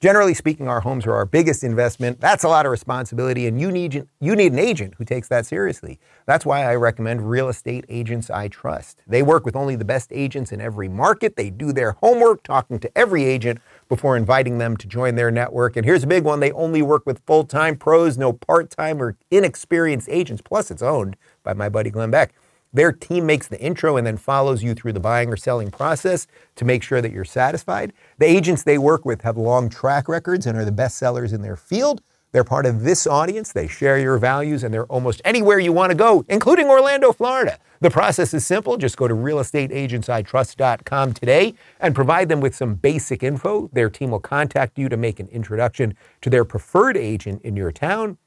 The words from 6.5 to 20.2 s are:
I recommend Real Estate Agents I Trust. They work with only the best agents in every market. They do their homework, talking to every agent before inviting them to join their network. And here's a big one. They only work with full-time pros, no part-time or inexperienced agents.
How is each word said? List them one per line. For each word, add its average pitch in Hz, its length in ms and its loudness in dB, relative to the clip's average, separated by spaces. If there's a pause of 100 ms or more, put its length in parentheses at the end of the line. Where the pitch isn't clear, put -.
I 123 120 2
recommend 113 520 -2
Real 127 220 -2
Estate 123 400 -8
Agents 117 400 -8
I 104 180 -6
Trust. - 580 -12
They 117 160 2
work 151 220 4
with 120 100 -6
only 135 220 -4
the 110 80 -8
best 123 260 -4
agents 135 420 -6
in - 100 -10
every 107 260 -8
market. 190 480 0
They 101 140 -6
do 135 200 -6
their 127 220 -2
homework, 233 500 4
talking 131 360 -2
to - 180 -8
every 190 280 2
agent 120 360 -2 (300)
before 131 260 0
inviting 123 400 2
them 117 220 -2
to 101 100 -18
join 120 280 -2
their 120 140 2
network. 120 460 0
And 113 80 0
here's 156 200 4
a - 20 -2
big 175 180 2
one. 147 160 0
They 143 120 2
only 160 280 0
work 147 240 2
with 131 220 -4
full-time 156 500 2
pros, 160 400 4
no 135 160 0
part-time 156 680 -2
or 113 160 -4 (120)
inexperienced 165 800 0
agents. 147 300 -4